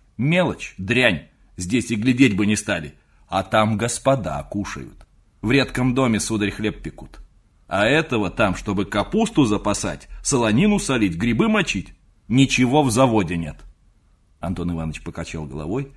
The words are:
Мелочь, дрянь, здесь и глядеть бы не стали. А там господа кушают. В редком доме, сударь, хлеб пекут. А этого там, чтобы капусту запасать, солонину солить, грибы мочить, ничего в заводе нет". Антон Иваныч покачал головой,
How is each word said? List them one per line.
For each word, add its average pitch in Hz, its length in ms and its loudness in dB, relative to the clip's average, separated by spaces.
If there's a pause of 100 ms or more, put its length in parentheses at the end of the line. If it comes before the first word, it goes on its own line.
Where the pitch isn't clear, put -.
(160)
Мелочь, 156 640 0
дрянь, 101 500 0 (280)
здесь 104 340 -2
и 120 60 0
глядеть 123 400 4
бы 101 100 0
не 107 100 2
стали. 82 380 -6 (340)
А 95 140 -2
там 110 340 2
господа 101 680 -2
кушают. - 640 -10 (360)
В 107 100 0
редком 127 420 0
доме, 123 240 2
сударь, 104 320 -2
хлеб - 320 -6
пекут. - 380 -14 (480)
А 101 180 2
этого 123 440 2
там, 98 260 2
чтобы 101 280 -2
капусту 156 600 0
запасать, 101 640 -2 (140)
солонину 139 580 2
солить, 104 360 0
грибы 117 320 2
мочить, - 460 -2 (340)
ничего 127 540 4
в 131 80 2
заводе 107 460 2
нет". 80 280 -8 (760)
Антон 87 320 -4
Иваныч 80 300 -6
покачал 80 440 -10
головой, 82 500 -8